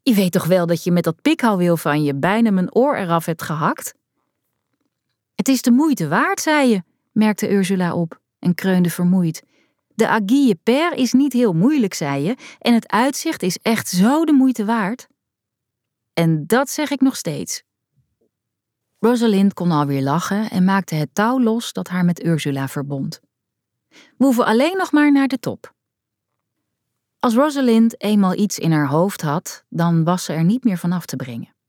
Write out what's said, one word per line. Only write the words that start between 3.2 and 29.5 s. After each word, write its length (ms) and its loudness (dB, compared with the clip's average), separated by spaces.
hebt 160 -6
gehakt?" 520 -4
"Het 120 -4
is 140 2
de 100 2
moeite 360 2
waard, 320 0
zei 300 2
je," 140 0
merkte 400 0
Ursula 420 0
op 260 -6
en 140 0
kreunde 360 0
vermoeid. 540 0
"De 120 0
Aiguille 560 2
Père 320 0
is 180 -2
niet 200 2
heel 200 2
moeilijk, 400 2
zei 300 -4
je, 120 -4
en 140 2
het 180 0
uitzicht 520 -2
is 140 -2
echt 300 -2
zo 380 2
de 80 2
moeite 320 2
waard." 420 -4
"En 340 0
dat 220 0
zeg 220 -6
ik 100 -2
nog 140 2
steeds." 480 -8
Rosalind 540 2
kon 180 -2
alweer 300 0
lachen 480 -2
en 140 0
maakte 320 0
het 180 -2
touw 260 0
los 340 -2
dat 140 -8
haar 180 -2
met 200 -2
Ursula 420 -2
verbond. 520 -8
"We 360 -4
hoeven 200 2
alleen 320 0
nog 140 -4
maar 200 4
naar 160 4
de 120 -4
top." 340 -10
Als 160 0
Rosalind 680 2
eenmaal 320 2
iets 260 -2
in 120 0
haar 160 2
hoofd 340 0
had, 480 -6